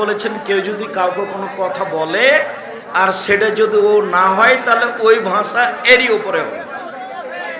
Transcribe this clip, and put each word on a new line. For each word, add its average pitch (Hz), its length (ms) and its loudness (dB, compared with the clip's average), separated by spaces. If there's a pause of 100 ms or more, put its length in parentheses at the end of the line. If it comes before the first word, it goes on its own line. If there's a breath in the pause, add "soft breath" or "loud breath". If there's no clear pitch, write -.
বলেছেন, 214 320 -2 (120)
কেউ 196 140 0 (100)
যদি 208 160 -6 (120)
কাউকে 180 260 0 (100)
কোনো 196 140 -8 (100)
কথা 185 260 -4 (140)
বলে 165 280 0 (760)
আর 196 120 4
সেটা 202 340 2 (120)
যদি 214 180 2 (120)
ও 208 40 4 (220)
না 180 100 4 (120)
হয়, 240 180 6 (100)
তাহলে 233 220 2 (200)
ওই 226 100 8 (140)
ভাষা 208 300 0 (300)
এরই 254 260 4
উপরে 185 260 -2
হবে। - 160 -8 (1000)